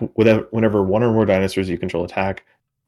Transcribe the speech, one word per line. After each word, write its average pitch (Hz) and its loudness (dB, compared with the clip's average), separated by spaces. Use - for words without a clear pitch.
whatever, 110 4
whenever 107 0
one 98 0
or 117 2
more 110 2
dinosaurs 95 0
you 87 -4
control 87 -4
attack, 95 -6